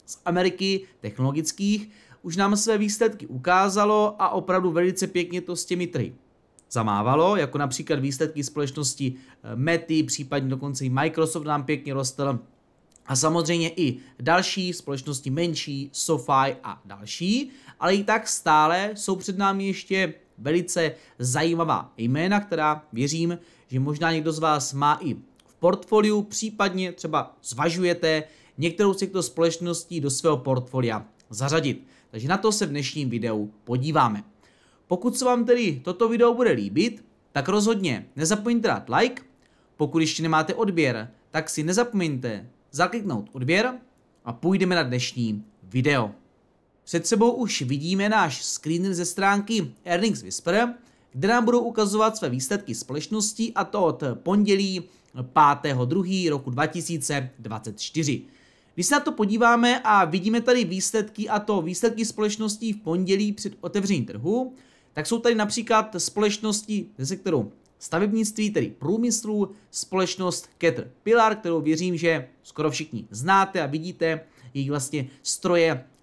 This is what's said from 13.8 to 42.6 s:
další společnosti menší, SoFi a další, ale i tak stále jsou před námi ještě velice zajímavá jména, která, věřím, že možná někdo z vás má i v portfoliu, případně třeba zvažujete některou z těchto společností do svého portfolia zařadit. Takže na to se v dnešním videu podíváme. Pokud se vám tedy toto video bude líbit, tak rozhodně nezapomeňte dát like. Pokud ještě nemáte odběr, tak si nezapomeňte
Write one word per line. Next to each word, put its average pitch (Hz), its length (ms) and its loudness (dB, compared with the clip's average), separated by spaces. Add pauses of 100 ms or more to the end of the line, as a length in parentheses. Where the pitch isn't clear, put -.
další 180 520 0
společnosti 139 580 -8
menší, 143 640 -4
SoFi 135 680 0
a 101 220 -14
další, 175 640 -4 (300)
ale 180 140 4
i 202 100 0
tak 220 240 0
stále 165 640 4
jsou 202 220 -2
před 185 220 -6
námi 196 280 0
ještě 185 480 -2 (240)
velice 160 560 0 (240)
zajímavá 147 800 0
jména, 156 440 2
která, 151 520 -2
věřím, 165 460 -2 (280)
že 131 140 -2
možná 151 320 0
někdo 160 200 0
z 156 60 -4
vás 151 340 0
má 147 300 2
i 139 120 -4 (320)
v - 120 -20
portfoliu, 208 640 2
případně 196 720 -2
třeba 151 500 -4
zvažujete 165 840 0 (340)
některou 175 360 2
z - 20 -12
těchto 190 260 -4
společností 165 800 -2
do 139 100 -2
svého 151 260 2
portfolia 123 720 -2 (240)
zařadit. 139 560 -2 (240)
Takže 113 180 -6
na 180 80 4
to 208 160 2
se 208 140 -2
v 147 40 -4
dnešním 143 400 -4
videu 110 420 -4 (120)
podíváme. 123 600 0 (600)
Pokud 185 300 -2
se 262 80 -2
vám 247 200 4
tedy 226 400 2
toto 185 240 0
video 233 260 4
bude 233 160 4
líbit, 123 540 0 (280)
tak 143 160 -2
rozhodně 196 680 0
nezapomeňte 208 520 0
dát 117 300 -2
like. 254 240 0 (540)
Pokud 156 220 -2
ještě 160 240 0
nemáte 160 320 2
odběr, 143 560 0 (200)
tak 156 200 -4
si 156 120 -4
nezapomeňte 156 880 -2 (200)